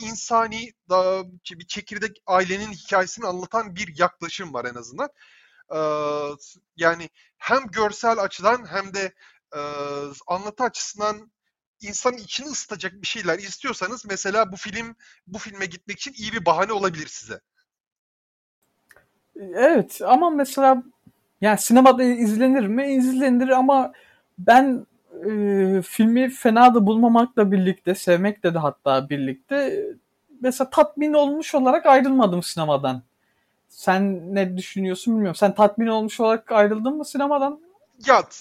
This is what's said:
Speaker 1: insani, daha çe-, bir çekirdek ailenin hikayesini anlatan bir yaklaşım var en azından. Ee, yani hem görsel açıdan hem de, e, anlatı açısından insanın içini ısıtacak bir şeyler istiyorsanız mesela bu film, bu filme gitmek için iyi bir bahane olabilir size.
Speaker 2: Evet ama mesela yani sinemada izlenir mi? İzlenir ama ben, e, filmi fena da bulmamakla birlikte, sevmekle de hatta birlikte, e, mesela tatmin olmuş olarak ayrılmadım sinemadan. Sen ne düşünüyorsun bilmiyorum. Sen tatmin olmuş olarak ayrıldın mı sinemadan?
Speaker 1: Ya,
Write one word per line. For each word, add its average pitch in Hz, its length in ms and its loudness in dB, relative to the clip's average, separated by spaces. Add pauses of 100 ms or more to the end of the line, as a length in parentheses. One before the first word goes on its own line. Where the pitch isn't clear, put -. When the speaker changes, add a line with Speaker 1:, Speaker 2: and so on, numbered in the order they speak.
Speaker 1:
insani, 226 720 -4 (160)
daha 185 320 0 (240)
çe-, 175 140 -16
bir 170 80 -20
çekirdek 208 600 -10
ailenin 190 460 -2
hikayesini 190 540 -4
anlatan 185 500 -6
bir 175 220 -12
yaklaşım 170 560 -4
var 120 100 -8
en 123 100 -10
azından. 123 340 -12 (640)
Ee, 156 60 -6 (960)
yani 165 340 0 (280)
hem 262 280 -2
görsel 214 520 -2
açıdan 202 480 -2
hem 190 280 -10
de, 190 180 -6 (440)
e, 147 40 -10 (640)
anlatı 208 380 -6
açısından 214 680 -6 (500)
insanın 233 360 -6
içini 233 300 -12
ısıtacak 196 460 -10 (100)
bir 175 40 -12
şeyler 180 320 -4
istiyorsanız 202 680 -10
mesela 196 460 -4
bu 196 40 -14
film, 226 400 -12 (300)
bu 185 120 -14
filme 196 280 -10
gitmek 185 320 -14
için 277 140 -12
iyi 214 200 -12
bir 214 140 -4
bahane 175 260 2
olabilir 180 340 -4
size. 110 340 -16 (2250)
Speaker 2:
Evet 240 480 2
ama 262 280 4
mesela 269 520 2 (580)
yani 202 180 2
sinemada 254 460 6
izlenir 240 640 2
mi? 269 280 -2
İzlenir 262 540 2
ama 262 440 2 (460)
ben, 247 480 4 (260)
e, 196 720 0
filmi 233 480 2
fena 247 440 6
da 214 120 4
bulmamakla 226 640 4
birlikte, 180 420 0
sevmekle 180 600 0
de 165 40 -2
hatta 139 520 0
birlikte, 139 460 -4
e, 285 300 -2 (540)
mesela 254 300 -2
tatmin 294 420 2
olmuş 294 420 0
olarak 269 320 2
ayrılmadım 262 560 4
sinemadan. 139 600 -2 (640)
Sen 190 640 -2
ne 185 220 -2
düşünüyorsun 190 580 -4
bilmiyorum. 202 220 -2
Sen 196 180 2
tatmin 208 320 2
olmuş 220 340 -2
olarak 226 320 0
ayrıldın 220 440 2
mı 294 80 -8
sinemadan? 285 560 -2 (460)
Speaker 1:
Ya, 240 160 6 (180)